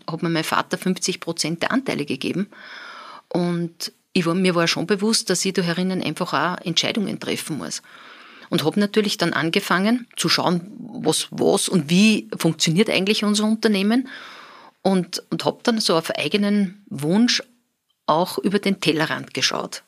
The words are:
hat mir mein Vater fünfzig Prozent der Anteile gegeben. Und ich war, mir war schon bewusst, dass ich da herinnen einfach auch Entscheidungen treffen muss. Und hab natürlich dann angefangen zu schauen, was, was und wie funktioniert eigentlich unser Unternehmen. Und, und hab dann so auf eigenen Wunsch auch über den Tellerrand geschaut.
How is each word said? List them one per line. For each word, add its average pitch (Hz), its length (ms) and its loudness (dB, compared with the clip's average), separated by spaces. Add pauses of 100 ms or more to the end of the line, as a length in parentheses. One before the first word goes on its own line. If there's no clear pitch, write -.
(100)
hat 165 120 -6
mir 170 80 0
mein 160 120 0
Vater - 360 -2
fünfzig 185 420 -2
Prozent 165 400 -4
der - 100 -2
Anteile 233 360 -2
gegeben. 143 420 -4 (800)
Und 175 640 -4 (220)
ich 180 100 4
war, 165 100 2
mir 185 200 2
war 170 140 4
schon - 180 -2
bewusst, 208 420 0
dass 180 160 0
ich 190 80 0
da 196 80 0
herinnen 185 420 0
einfach 156 300 -4
auch 160 320 0
Entscheidungen 165 560 -2
treffen - 380 -6
muss. - 240 -8 (640)
Und - 160 0
hab 156 140 0
natürlich 208 400 0
dann 170 160 0
angefangen 190 720 0 (100)
zu 165 140 0
schauen, 170 480 0
was, - 520 -2
was - 380 2
und 160 220 0
wie 208 440 4
funktioniert 175 540 2
eigentlich 196 340 0
unser 208 220 2
Unternehmen. 214 640 2 (720)
Und, 190 480 0
und - 160 -4
hab - 180 0
dann 226 160 2
so 208 160 2
auf 160 180 0
eigenen 202 760 0
Wunsch 175 540 2 (640)
auch 165 320 2
über 202 220 0
den 196 200 0
Tellerrand 147 540 0
geschaut. - 540 -4